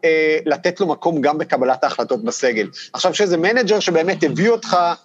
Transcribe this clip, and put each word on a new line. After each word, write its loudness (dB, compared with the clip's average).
אה, 2
לתת -2
לו 2
מקום -2
גם 2
בקבלת 0
ההחלטות -2
בסגל. -2
עכשיו, -2
שזה 0
מנג'ר 2
שבאמת 0
הביא 0
אותך 0